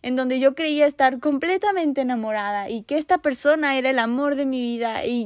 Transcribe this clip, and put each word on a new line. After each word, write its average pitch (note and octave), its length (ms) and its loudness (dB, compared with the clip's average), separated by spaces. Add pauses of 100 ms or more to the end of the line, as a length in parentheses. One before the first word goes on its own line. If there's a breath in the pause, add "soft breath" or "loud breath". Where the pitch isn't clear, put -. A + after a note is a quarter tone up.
en B3+ 140 -2
donde B3+ 240 0
yo C4+ 160 4
creía D4+ 300 2
estar C4+ 340 2
completamente D#4+ 840 0
enamorada G#3+ 680 -4
y A3+ 140 -6
que C#4+ 140 -2
esta D#4+ 220 2
persona C#4+ 580 0
era C4 120 2
el C4 100 2
amor C4 360 0
de C#4 100 0
mi C4 160 -2
vida A#3 440 -4
y A#3+ 200 -2